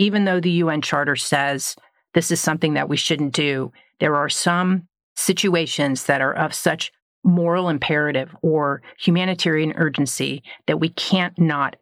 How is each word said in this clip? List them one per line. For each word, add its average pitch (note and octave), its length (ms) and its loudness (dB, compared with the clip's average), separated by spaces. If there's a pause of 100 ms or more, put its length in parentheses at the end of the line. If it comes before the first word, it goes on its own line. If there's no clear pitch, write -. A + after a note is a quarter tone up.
Even G3+ 220 2
though F3+ 140 2
the F3 120 0 (120)
U E3 60 0
N D3+ 120 -2
Charter C#3+ 340 0
says C#3 600 -2 (380)
this E3+ 180 0
is E3 100 0
something D#3+ 320 0
that D3 160 -2
we D3 80 -2
shouldn't C#3+ 360 -2
do, C3+ 380 -2 (280)
there D3+ 160 2
are C#3+ 140 0
some F3+ 580 0 (280)
situations E3 920 0
that C#3 140 2
are C3+ 120 0
of D#3 200 -2
such - 380 -2 (320)
moral F3 460 2
imperative D3 720 0
or D3 400 0 (160)
humanitarian E3+ 760 0
urgency C#3 680 -2 (260)
that D#3 120 0
we D#3+ 100 0
can't F3 500 -2
not D3 420 0